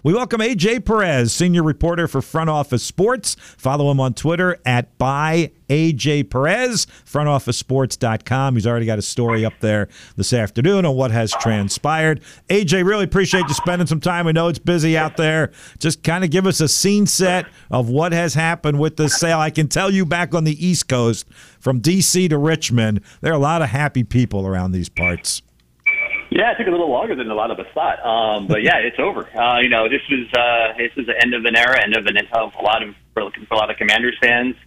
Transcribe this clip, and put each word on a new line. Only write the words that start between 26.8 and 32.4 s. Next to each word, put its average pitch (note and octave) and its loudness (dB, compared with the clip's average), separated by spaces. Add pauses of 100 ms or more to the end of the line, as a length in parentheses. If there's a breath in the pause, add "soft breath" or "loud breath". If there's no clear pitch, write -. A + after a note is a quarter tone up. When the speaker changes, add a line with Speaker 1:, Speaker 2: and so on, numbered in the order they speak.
Speaker 2:
longer F3 -2
than B2 -6
a G#2+ -4
lot A2 -2
of G#2+ -8
us - -12
thought. D3+ -2
Um, A2 -2
but G#2+ 0
yeah, D#3+ 4
it's A#2 -4
over. C#3 -4
Uh, A#2+ 2
you B2 2
know, A2+ 2
this C3+ -2
was, B2+ -2
uh, A#2 0
this A#2 -4
was B2+ -6
the A#2 -4
end A#2+ 2
of A#2 -6
an A2+ 0
era, B2 4
end G#2+ -2
of G#2 -2
an, G2+ 0 (140)
of A2 -2